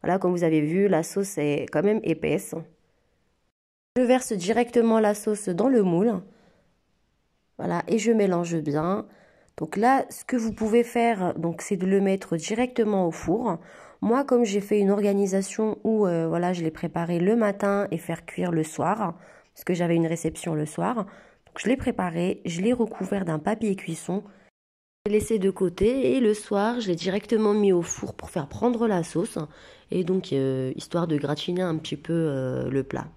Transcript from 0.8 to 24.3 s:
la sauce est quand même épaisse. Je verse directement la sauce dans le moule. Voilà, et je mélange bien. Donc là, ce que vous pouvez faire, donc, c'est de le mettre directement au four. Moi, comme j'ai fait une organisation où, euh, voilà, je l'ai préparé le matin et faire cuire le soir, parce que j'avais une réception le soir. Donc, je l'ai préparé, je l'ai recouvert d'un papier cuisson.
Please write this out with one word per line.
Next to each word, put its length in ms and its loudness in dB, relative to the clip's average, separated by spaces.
la 140 4
sauce 360 -4
est 340 0
quand 100 0
même 200 2
épaisse. 520 -2
Je 60 4
verse 300 2
directement 680 2
la 140 4
sauce 340 -4
dans 200 2
le 140 6
moule. 400 2
Voilà, 280 -2
et 120 0
je 140 2
mélange 440 2
bien. 500 -2
Donc 180 -6
là, 320 2
ce 160 -16
que 140 -2
vous 160 -2
pouvez 300 2
faire, 500 0
donc, 260 -4
c'est 160 -4
de 80 -2
le 160 4
mettre 380 0
directement 680 0
au 40 2
four. 480 -2
Moi, 240 2
comme 200 4
j'ai 180 0
fait 160 2
une 120 4
organisation 920 0
où, 220 4
euh, 200 2
voilà, 280 0
je 80 -4
l'ai 80 0
préparé 500 -2
le 160 4
matin 540 0
et 80 -4
faire 260 -8
cuire 280 -4
le 100 2
soir, 560 -2
parce 120 -20
que 100 0
j'avais 220 2
une 100 2
réception 480 -4
le 100 -2
soir. 400 -4
Donc, 540 -20
je 100 -4
l'ai 80 4
préparé, 720 -2
je 160 -4
l'ai 100 2
recouvert 540 -2
d'un 120 -2
papier 380 -2
cuisson. 460 -6